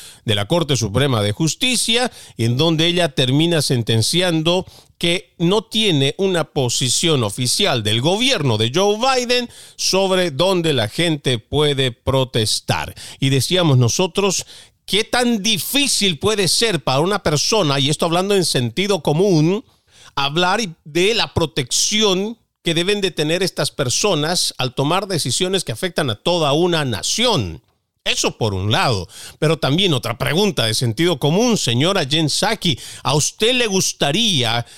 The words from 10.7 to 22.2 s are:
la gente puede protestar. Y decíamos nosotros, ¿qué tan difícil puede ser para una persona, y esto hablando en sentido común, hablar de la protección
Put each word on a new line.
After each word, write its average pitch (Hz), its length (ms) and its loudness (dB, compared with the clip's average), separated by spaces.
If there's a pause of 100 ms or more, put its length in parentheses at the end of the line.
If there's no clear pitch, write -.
la 113 160 0
gente 151 500 -2
puede 139 520 0
protestar. 113 1040 -2 (240)
Y 131 120 2
decíamos 143 460 2
nosotros, 180 720 0 (400)
¿qué 196 160 0
tan 240 400 0
difícil 202 800 0
puede 202 260 0
ser 202 380 0
para 135 160 0
una 190 220 0
persona, 151 580 0
y 135 100 2
esto 156 160 0
hablando 185 300 0
en 180 80 2
sentido 156 580 -2
común, 175 640 2 (500)
hablar 175 460 0 (240)
de 175 300 0
la 175 200 -2
protección 196 1040 -2 (240)